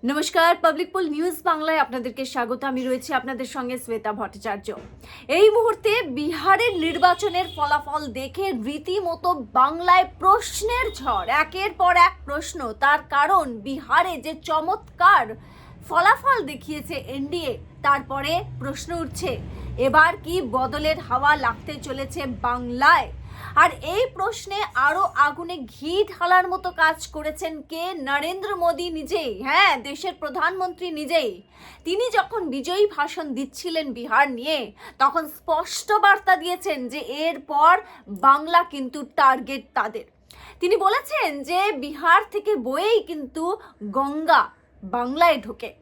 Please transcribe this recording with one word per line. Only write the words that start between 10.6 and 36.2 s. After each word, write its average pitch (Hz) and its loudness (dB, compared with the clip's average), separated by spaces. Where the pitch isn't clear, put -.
ঝড়, 220 -2
একের 370 -4
পর 359 6
এক 359 2
প্রশ্ন। 302 -8
তার 285 4
কারণ 311 4
বিহারে 311 0
যে 311 -6
চমৎকার 349 2
ফলাফল 453 4
দেখিয়েছে 302 -8
এনডিএ, 294 -6
তারপরে 277 0
প্রশ্ন 277 -8
উঠছে - -6
এবার 311 6
কি 330 -6
বদলের 294 -2
হাওয়া 269 2
লাগতে 233 -4
চলেছে 269 -8
বাংলায়? 247 2
আর 339 6
এই 440 2
প্রশ্নে 403 -4
আরো 330 2
আগুনে 330 -6
ঘি 302 -8
ঢালার 359 4
মতো 359 -4
কাজ 320 2
করেছেন 311 -6
কে? 330 -6
নরেন্দ্র 339 -2
মোদী 339 0
নিজেই। 302 -4
হ্যাঁ, 339 4
দেশের 320 -8
প্রধানমন্ত্রী 359 -4
নিজেই। 302 0
তিনি 381 -2
যখন 403 0
বিজয়ী 349 0
ভাষণ 294 -4
দিচ্ছিলেন 311 -6
বিহার 240 2
নিয়ে, 294 -2
তখন 285 2
স্পষ্ট - -4
বার্তা 403 6